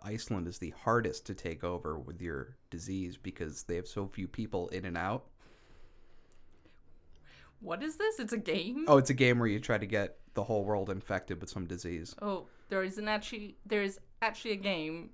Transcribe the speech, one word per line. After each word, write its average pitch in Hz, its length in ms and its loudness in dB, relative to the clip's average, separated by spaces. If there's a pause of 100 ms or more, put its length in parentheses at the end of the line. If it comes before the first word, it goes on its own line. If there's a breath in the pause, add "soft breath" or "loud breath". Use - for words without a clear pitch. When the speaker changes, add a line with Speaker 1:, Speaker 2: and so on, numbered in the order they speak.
Speaker 1:
Iceland 104 460 -4
is 90 100 -10
the 85 120 -6
hardest 113 560 2
to 98 80 -4
take 82 280 -6
over 82 360 -2
with 85 220 -10
your 80 360 -6 (140)
disease 90 460 -4
because 82 460 -8
they 85 140 -2
have 90 120 -2
so 98 200 -4
few 95 180 -6
people 101 440 -4
in 92 140 -4
and 85 140 -2
out. 98 280 -2 (2250 loud breath)
Speaker 2:
What 190 220 -4
is 311 140 -4
this? 440 220 2
It's 233 140 -2
a 233 60 0
game? 220 500 0
Speaker 1:
Oh, 143 100 12
it's 131 120 6
a 135 40 6
game 123 240 8
where 117 100 4
you 104 100 4
try 113 200 2
to 101 80 -2
get 101 300 2 (180)
the 101 100 2
whole 104 200 2
world 101 260 2
infected 95 500 -2
with - 80 -10
some 92 180 -4
disease. 85 540 -6
Speaker 2:
Oh, 196 260 -2 (220)
there 190 140 0
is 190 160 -4
an 208 100 -2
actually, 208 560 -4
there 208 180 2
is 196 160 -2 (220)
actually 220 320 0
a 202 40 0
game 170 580 -2